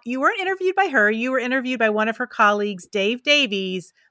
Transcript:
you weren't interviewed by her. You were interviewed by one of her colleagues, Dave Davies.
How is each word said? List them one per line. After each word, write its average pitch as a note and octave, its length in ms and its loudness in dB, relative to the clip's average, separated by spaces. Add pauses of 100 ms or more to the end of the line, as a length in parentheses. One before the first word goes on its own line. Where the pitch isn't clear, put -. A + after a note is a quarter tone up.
you B3+ 160 -4
weren't F4+ 200 0
interviewed F#4 340 -2
by G4 140 2
her. G#3+ 220 4
You A3+ 200 -2
were C4 80 0
interviewed B3 400 -2
by A3 120 2
one G#3+ 180 0
of A3 80 -4
her B3 100 -6
colleagues, G#3 600 0
Dave G#3+ 360 -2
Davies. G3 720 -2 (180)